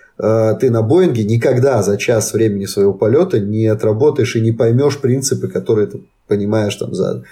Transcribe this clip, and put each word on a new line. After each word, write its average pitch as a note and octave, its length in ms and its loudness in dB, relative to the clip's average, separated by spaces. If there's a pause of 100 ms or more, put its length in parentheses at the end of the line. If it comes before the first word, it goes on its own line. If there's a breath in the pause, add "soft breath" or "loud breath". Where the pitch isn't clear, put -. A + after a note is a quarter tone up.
(180 loud breath)
Э, A2 420 2
ты C3 120 2
на A2+ 100 0
Боинге C3+ 440 2
никогда A#2+ 580 2
за G2 140 0
час A2 360 -2
времени G#2 320 0
своего G2 300 0
полёта B2+ 440 2
не G#2+ 280 -2
отработаешь A2 680 0
и A#2 60 0
не A2+ 100 0
поймёшь B2 460 2
принципы, B2+ 500 -2
которые G#2 380 0
ты - 160 -10 (260)
понимаешь G#2 480 -2
там - 200 -8
за F#2+ 360 -4